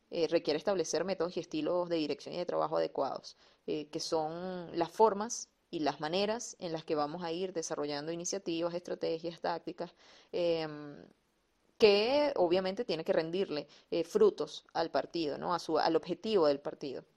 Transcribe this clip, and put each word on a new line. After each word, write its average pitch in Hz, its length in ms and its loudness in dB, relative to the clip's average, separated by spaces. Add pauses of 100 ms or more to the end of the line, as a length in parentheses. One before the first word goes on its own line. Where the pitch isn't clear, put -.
(100)
eh, 170 180 2
requiere 160 300 2
establecer 165 460 0
métodos 180 320 -2
y 180 40 0
estilos 165 480 -2
de 170 80 0
dirección 147 380 -4
y 170 40 -4
de 175 80 -4
trabajo 160 300 0
adecuados, 143 600 -2 (300)
eh, 151 220 -4
que 160 120 -8
son 165 800 -4
las 165 120 0
formas 220 580 2 (220)
y 170 100 -6
las 143 200 0
maneras 202 600 -2
en 175 120 -6
las 156 120 -6
que 165 100 -2
vamos 147 280 -2
a 165 80 -4
ir 180 220 -4
desarrollando 147 580 -4
iniciativas, 170 640 -4
estrategias, 165 680 -6
tácticas, 170 540 -6 (380)
em, 156 640 -2 (800)
que 208 600 6
obviamente 185 480 2
tiene 165 200 -2
que 190 80 2
rendirle, 165 560 0 (220)
eh, 170 120 2
frutos - 720 2
al 165 180 0
partido, 139 480 -2
¿no? 170 160 -2
A 165 40 0
su, 156 200 0
al - 160 4
objetivo 175 520 2
del 143 120 4
partido. 151 460 -10 (120)